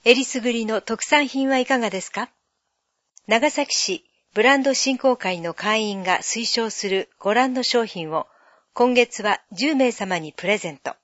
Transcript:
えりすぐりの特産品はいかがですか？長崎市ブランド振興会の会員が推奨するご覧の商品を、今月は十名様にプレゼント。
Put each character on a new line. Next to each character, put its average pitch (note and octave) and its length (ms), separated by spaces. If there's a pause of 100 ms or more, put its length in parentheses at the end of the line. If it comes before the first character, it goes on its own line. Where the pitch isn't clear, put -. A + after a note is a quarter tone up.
え A#3+ 100
り B3+ 100
す B3+ 160
ぐ A#3+ 120
り A3+ 140
の A3 160
特 A3+ 220
産 D4 220
品 C4+ 220
は C4+ 100
い B3+ 80
か C4 120
が A3+ 120
で F#3+ 100
す - 100
か？ A3 200 (960)
長 A#3 240
崎 C#4+ 240
市 - 300 (300)
ブ G#3+ 80
ラ C4+ 140
ン C4+ 60
ド C4+ 120
振 C4 240
興 B3+ 180
会 F#3 240
の E3 140
会 A3 280
員 G3+ 200
が F3+ 160
推 - 260
奨 A3+ 260
す - 180
る F#3+ 300
ご G3+ 140
覧 B3+ 220
の B3+ 80
商 A#3 240
品 D#3+ 260
を、 D#3+ 160 (460)
今 B3 180
月 A#3+ 300
は G3+ 180 (120)
十 B3+ 220
名 C4 160
様 F#3+ 280
に D#3 160
プ - 120
レ G3+ 120
ゼ E3+ 140
ン C#3 40
ト。 - 280